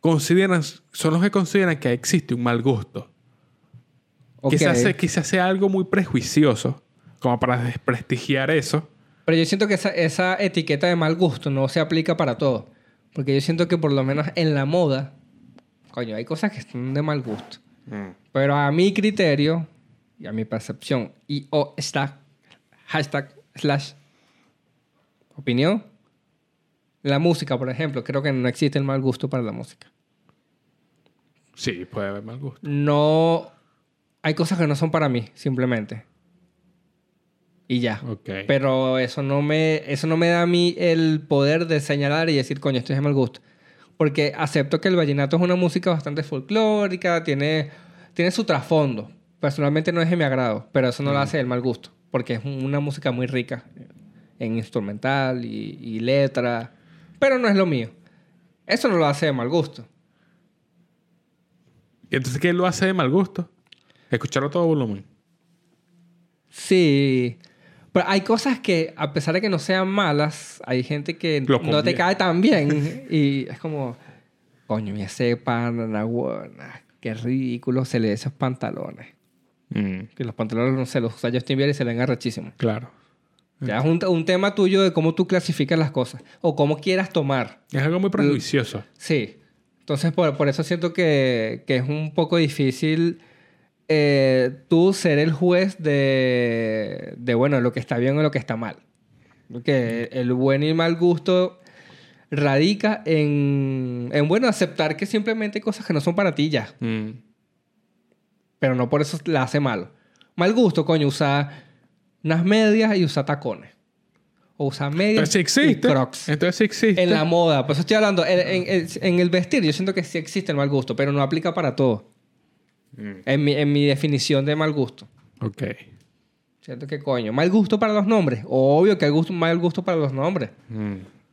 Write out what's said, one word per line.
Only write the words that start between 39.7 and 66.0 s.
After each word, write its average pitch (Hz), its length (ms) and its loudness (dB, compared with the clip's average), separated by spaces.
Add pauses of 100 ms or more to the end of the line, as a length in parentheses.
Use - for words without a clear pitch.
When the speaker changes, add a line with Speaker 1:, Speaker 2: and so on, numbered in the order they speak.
Speaker 2:
eso 143 180 -2
no 160 80 2
me 170 140 2
da 170 120 2
a 170 40 2
mí 175 320 2
el 165 500 2
poder 147 400 2
de 160 100 2
señalar 143 500 0
y 160 80 2
decir, 139 220 -2
"Coño, 135 200 -2
esto 131 140 -4
es 135 60 0
de 139 40 -2
mal 147 120 0
gusto". 131 260 0 (560)
Porque 147 400 0
acepto 151 440 0
que - 80 0
el 185 80 2
vallenato 143 400 0
es 170 60 2
una 180 140 2
música 180 340 0
bastante 151 340 -4
folclórica, 185 1000 -2
tiene, 147 460 0 (440)
tiene 175 180 0
su 220 120 -4
trasfondo. 143 680 0 (280)
Personalmente 151 540 0
no 170 100 0
es 165 80 2
de 175 60 2
mi 170 80 2
agrado, 123 480 -2
pero 131 160 2
eso 123 160 -4
no 139 80 0
lo 139 60 0
Speaker 1:
Ujú. 139 40 2
Speaker 2:
hace - 160 -2
del 127 80 0
mal 123 140 -2
gusto, 123 300 -4 (200)
porque 123 240 -4
es 113 100 -8
un-, 135 200 -6
una 143 160 -2
música 143 320 -4
muy 123 160 -4
rica 131 360 -6 (760)
en 113 160 -4
instrumental 120 880 -4
y, 107 360 -10
y 113 200 -8
letra. 123 720 0 (460)
Pero 269 200 2
no 240 100 0
es 202 80 4
lo 190 100 4
mío. 123 240 -2 (760)
Eso 220 220 0
no 196 80 2
lo 165 100 4
hace 143 200 0
de 147 60 2
mal 123 160 -2
gusto. 147 380 -2 (2250)
Speaker 1:
¿Y - 60 -2
entonces 131 240 -4
qué 175 120 2
lo 180 140 0
hace 185 200 0
de 190 60 2
mal 160 180 2
gusto? 180 400 0 (600)
Escucharlo 135 380 -2
a - 20 -4
todo 175 160 0
volumen. 120 380 0 (1400)